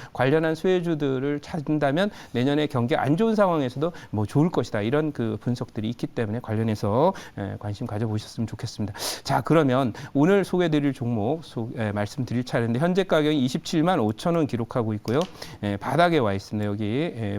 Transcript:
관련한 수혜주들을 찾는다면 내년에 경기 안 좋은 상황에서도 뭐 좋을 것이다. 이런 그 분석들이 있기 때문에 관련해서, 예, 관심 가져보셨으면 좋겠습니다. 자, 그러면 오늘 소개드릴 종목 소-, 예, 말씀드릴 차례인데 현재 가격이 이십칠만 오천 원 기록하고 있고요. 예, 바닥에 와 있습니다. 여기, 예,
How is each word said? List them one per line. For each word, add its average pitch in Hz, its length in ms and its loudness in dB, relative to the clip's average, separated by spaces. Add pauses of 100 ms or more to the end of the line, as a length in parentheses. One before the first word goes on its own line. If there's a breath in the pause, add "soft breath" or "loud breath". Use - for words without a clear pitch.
(120 loud breath)
관련한 160 420 2
수혜주들을 147 880 0
찾는다면 151 680 0 (220 loud breath)
내년에 143 340 2
경기 127 280 0
안 139 220 2
좋은 226 180 2
상황에서도 165 560 2 (200 loud breath)
뭐 104 160 0
좋을 151 240 4
것이다. 113 320 -2
이런 147 300 0
그 110 280 -2
분석들이 120 480 -4
있기 - 200 -6
때문에 113 320 -4
관련해서, 113 760 0 (240 loud breath)
예, 101 200 -6
관심 104 280 -6
가져보셨으면 110 600 -4
좋겠습니다. 107 520 -8 (260 loud breath)
자, 135 160 2
그러면 135 540 4 (180 loud breath)
오늘 180 320 6
소개드릴 156 480 2
종목 120 500 -2
소-, 120 360 -8
예, 107 140 0
말씀드릴 113 580 -2
차례인데 117 300 0
현재 180 240 2
가격이 156 400 2
이십칠만 165 560 2
오천 110 340 0
원 160 140 2
기록하고 113 460 -2
있고요. 110 260 0 (420 loud breath)
예, 101 140 0
바닥에 160 420 2
와 107 160 2
있습니다. 104 340 -4
여기, 104 160 -2
예, 113 540 -2